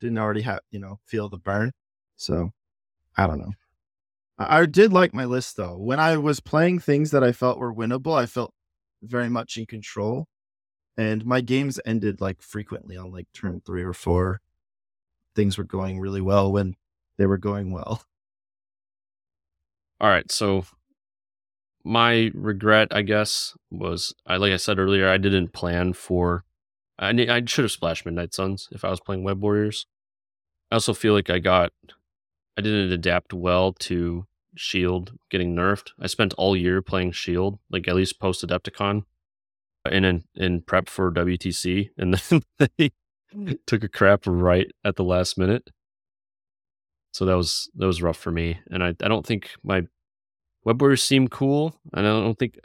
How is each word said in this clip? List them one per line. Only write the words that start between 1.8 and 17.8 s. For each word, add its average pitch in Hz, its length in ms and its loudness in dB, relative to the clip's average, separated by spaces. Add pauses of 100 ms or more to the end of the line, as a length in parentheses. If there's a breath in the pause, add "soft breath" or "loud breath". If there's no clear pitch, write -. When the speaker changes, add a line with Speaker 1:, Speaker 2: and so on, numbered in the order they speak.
Speaker 1:
So, 85 340 -4 (680)
I 98 100 4
don't 78 140 -2
know. 98 120 -10 (880)
I, 151 220 4
I 170 60 6
did 190 260 6
like 180 220 4
my 127 100 -4
list, 127 320 -4
though. 87 220 -8
When 120 200 -2
I 160 200 4
was 147 220 0
playing 170 400 2
things 147 320 0
that 131 120 6
I 123 80 4
felt 127 260 -2
were 120 160 -8
winnable, 127 420 -2
I 120 100 2
felt - 280 -8 (480)
very 120 280 -4
much 120 260 -6
in 113 100 -10
control. 110 640 -8 (680)
And 110 300 -2
my 127 140 2
games 131 460 -2
ended, 107 340 -2
like, 95 220 -4
frequently - 540 -14
on, 92 140 -16
like, 90 240 -16
turn 87 320 -8
three 90 160 -6
or 90 120 -8
four. 92 480 0 (920)
Things 101 240 0
were 98 60 -8
going 95 340 -6
really 98 220 -6
well 98 320 4
when 95 240 -2 (420)
they 98 80 6
were 98 120 2
going 101 340 -4
well. 90 320 -8 (2000)